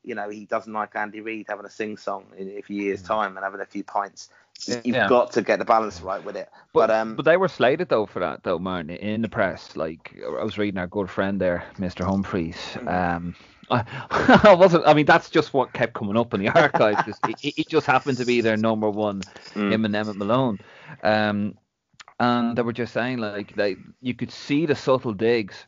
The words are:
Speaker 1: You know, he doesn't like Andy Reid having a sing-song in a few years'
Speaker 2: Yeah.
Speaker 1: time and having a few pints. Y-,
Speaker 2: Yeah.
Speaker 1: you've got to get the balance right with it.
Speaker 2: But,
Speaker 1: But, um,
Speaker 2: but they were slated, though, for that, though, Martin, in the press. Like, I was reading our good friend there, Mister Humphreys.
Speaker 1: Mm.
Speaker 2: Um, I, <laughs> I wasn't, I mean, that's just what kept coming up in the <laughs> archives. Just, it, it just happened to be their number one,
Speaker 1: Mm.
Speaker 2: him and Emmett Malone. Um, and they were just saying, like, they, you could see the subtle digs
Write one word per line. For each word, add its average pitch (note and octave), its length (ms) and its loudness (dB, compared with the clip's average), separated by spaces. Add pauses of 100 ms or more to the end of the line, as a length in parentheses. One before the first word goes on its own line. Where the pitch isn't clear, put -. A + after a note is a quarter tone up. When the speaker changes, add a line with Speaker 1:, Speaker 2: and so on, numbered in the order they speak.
Speaker 1:
You A#2+ 100 -8
know, G#2 160 -8
he G#2+ 160 -14
doesn't A2+ 260 -6
like G#2+ 240 -6
Andy G#2+ 240 -8
Reid A2 280 -10
having G2+ 180 -10
a G2 40 -16
sing-song G2 540 -8 (140)
in F#2+ 180 -10
a G2+ 60 -12
few G2+ 200 -8
years' G2 200 -2
Speaker 2:
Yeah. F2 60 -20
Speaker 1:
time G#2 280 -2
and F#2+ 80 -10
having G2 160 -6
a G2 60 -8
few G2+ 180 -12
pints. - 460 -8 (380)
Y-, A#2+ 160 -4
Speaker 2:
Yeah. B2 180 2
Speaker 1:
you've G2+ 80 2
got B2 220 4
to A2+ 100 0
get G#2 160 2
the A2+ 80 -4
balance A2 340 2
right F2+ 240 -8
with G2 120 -10
it. F#2 120 -10 (240)
Speaker 2:
But, A2+ 140 4
Speaker 1:
But, A2 60 2
um, A2 240 -2
Speaker 2:
but C#3 100 -2
they D#3+ 100 6
were F#3 120 2
slated, D#3+ 420 0
though, A2 160 2
for - 140 -8
that, E2 220 -4
though, F2+ 160 -2
Martin, F2+ 320 -6
in G#2+ 300 -6
the A2+ 80 -2
press. F#2+ 480 -4
Like, D#2+ 480 -8
I C#2 180 -4
was G2+ 140 -6
reading G#2 220 -2
our F2+ 80 -4
good F#2 240 -4
friend G2 280 -2
there, F2+ 260 0 (140)
Mister F2+ 260 -4
Humphreys. F#2+ 520 -2 (180)
Speaker 1:
Mm. F2 420 -2
Speaker 2:
Um, F2 180 -8 (360)
I, B2 140 0 (260)
<laughs> - 340 6
I G#3 100 12
wasn't, F3 320 6
I D#3 80 10
mean, D3 120 4
that's E3 220 4
just D#3 240 2
what B2+ 220 0
kept A#2+ 180 0
coming G#2 240 -4
up A#2 160 0
in G2+ 80 0
the G2+ 80 0
<laughs> C3 100 -2
archives. A#2+ 460 4
Just, G#2 240 -12
it, B2+ 300 -6
it D#3 100 -4
just D#3+ 180 0
happened C3 320 2
to B2+ 60 -2
be A#2+ 160 2
their A2 160 2
number A2 320 2
one, G#2 320 -2 (340)
Speaker 1:
Mm. G#2 180 0
Speaker 2:
him A2 120 2
and G#2 100 0
Emmett G#2+ 220 -4
Malone. G#2+ 420 0 (440)
Um, G#2 560 0 (600)
and A#2+ 380 0
they B2 60 -2
were A#2 100 -4
just A#2 220 -6
saying, B2 240 -4
like, G#2 380 -8
they, G2+ 200 0 (240)
you B2+ 140 -4
could A#2+ 160 -8
see D3 360 -2
the D3 80 2
subtle B2+ 380 0
digs A2 560 -2